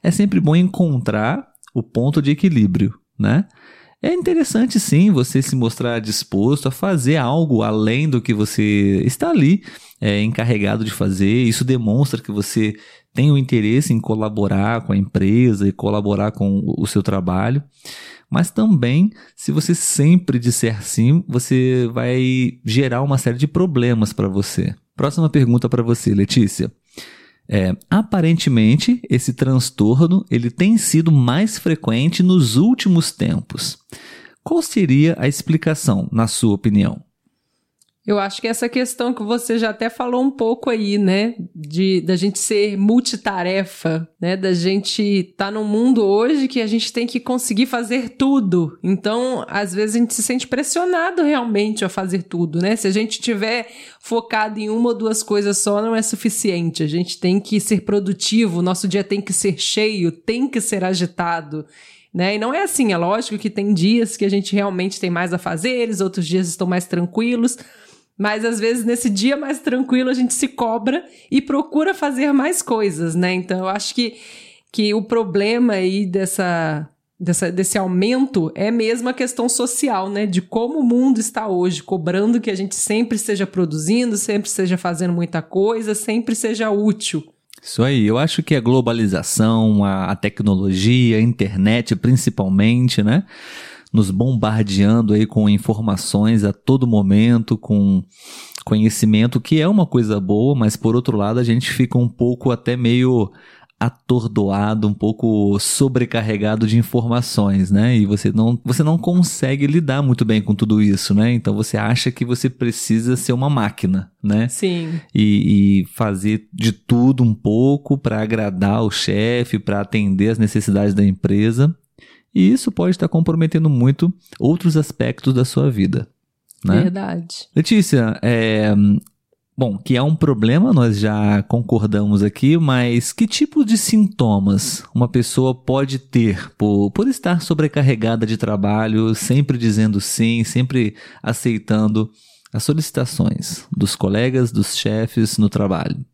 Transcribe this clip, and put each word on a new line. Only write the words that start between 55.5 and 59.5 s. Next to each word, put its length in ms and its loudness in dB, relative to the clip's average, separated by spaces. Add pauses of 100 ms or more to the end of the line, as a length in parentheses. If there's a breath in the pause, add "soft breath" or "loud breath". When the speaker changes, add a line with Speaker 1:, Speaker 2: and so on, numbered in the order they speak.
Speaker 2:
só, 240 0
não 140 -2
é 80 -2
suficiente. 800 -4
A 40 -2
gente 320 -4
tem 200 2
que 200 -2
ser 220 0
produtivo, 800 0
o 20 0
nosso 260 -2
dia 160 -2
tem 160 -4
que 140 -8
ser 260 -2